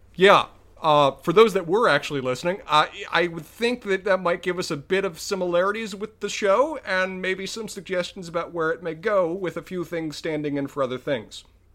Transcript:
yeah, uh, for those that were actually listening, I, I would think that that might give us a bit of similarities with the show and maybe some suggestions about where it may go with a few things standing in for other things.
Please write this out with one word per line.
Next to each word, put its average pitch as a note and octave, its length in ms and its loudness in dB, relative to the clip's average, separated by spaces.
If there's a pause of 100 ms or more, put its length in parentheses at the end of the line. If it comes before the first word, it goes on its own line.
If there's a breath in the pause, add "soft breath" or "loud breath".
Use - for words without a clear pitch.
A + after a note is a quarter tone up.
(140)
yeah, F3 320 6 (340)
uh, D3 320 6
for - 220 -4
those G#3+ 180 8
that F3+ 140 -2
were G3+ 220 2
actually C#3+ 340 0
listening, B2+ 440 -2
I, D3+ 220 4 (240)
I E3+ 160 2
would E3 180 -10
think A#3+ 380 -4
that F#3+ 200 -2
that F#3+ 180 2
might F3 200 -2
give F3 160 -2
us F3+ 120 -6
a D#3+ 60 -2
bit F#3 280 -2
of F3 160 -6
similarities F#3+ 720 -2
with G#3+ 260 -12
the G#3 100 -6
show B3 480 2
and F#3 440 -2
maybe F#3 240 -4
some A3 220 -10
suggestions F3+ 600 -6
about E3 240 -6
where E3 180 -2
it E3+ 120 -4
may E3 120 -6
go F3+ 380 2
with F3 260 -4
a D#3+ 40 -8
few F3+ 220 -8
things D#3+ 320 -6
standing D3+ 400 -4
in C#3 100 -2
for C#3 160 -6
other B2+ 160 -2
things. A#2+ 460 -6 (300)